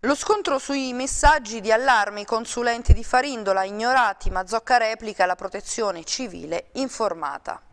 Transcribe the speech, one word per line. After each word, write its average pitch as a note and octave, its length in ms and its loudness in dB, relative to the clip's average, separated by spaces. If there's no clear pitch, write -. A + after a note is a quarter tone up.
Lo C4+ 140 2
scontro F4+ 440 0
sui C4+ 340 -2
messaggi B3+ 680 0
di G#3+ 120 2
allarme, G#3+ 480 2
i G#3 60 -8
consulenti A#3 640 0
di A#3 100 6
Farindola A3+ 640 0
ignorati, G#3+ 680 0
Mazzocca F#3+ 460 0
replica, A3 500 0
la F#3 80 2
protezione F#3+ 720 -4
civile E3+ 680 -6
informata. F3 880 -4